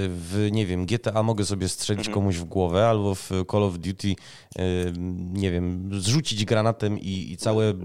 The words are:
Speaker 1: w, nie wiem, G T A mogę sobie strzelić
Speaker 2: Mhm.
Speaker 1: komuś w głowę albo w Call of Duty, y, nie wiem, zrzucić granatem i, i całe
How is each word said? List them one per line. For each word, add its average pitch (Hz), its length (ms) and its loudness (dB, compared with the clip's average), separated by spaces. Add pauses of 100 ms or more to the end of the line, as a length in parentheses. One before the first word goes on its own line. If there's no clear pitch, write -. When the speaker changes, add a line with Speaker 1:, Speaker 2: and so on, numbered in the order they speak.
Speaker 1:
w, 90 420 0
nie 107 140 2
wiem, 90 200 0
G 113 140 0
T 107 140 -2
A 110 100 2
mogę 107 220 2
sobie 92 240 0
strzelić - 380 -2
Speaker 2:
Mhm. 104 60 -6
Speaker 1:
komuś 98 240 2
w 85 60 -4
głowę 92 460 4
albo 101 260 2
w - 140 -8 (220)
Call 104 120 4
of 87 160 0
Duty, 92 280 -4
y, 92 80 2 (1160)
nie 98 180 0
wiem, 90 380 -2 (120)
zrzucić 107 440 0
granatem 107 540 2
i, 95 320 -6
i 90 60 -10
całe 110 360 2 (120)